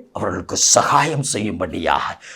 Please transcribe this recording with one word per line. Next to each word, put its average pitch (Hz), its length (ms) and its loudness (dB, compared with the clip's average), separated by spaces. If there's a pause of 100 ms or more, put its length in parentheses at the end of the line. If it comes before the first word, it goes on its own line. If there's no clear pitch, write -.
(120)
அவர்களுக்கு 92 440 -6
சகாயம் 143 680 4
செய்யும்படியாக, 87 1000 -2 (140)